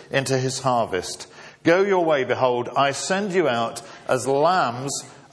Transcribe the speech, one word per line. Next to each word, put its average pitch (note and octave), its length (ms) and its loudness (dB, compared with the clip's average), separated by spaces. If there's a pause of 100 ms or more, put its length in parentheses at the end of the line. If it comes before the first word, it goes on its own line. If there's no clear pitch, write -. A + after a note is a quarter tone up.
(120)
into C3 260 0
his C3 220 -2
harvest. A2 680 -2 (380)
Go F3 180 6
your F#3+ 240 2
way, D3 180 2
behold, A#2+ 540 0
I C#3 140 2
send F#3+ 420 -4
you E3+ 160 2
out A#2 320 -2 (260)
as B2+ 200 0
lambs C#3 640 0 (420)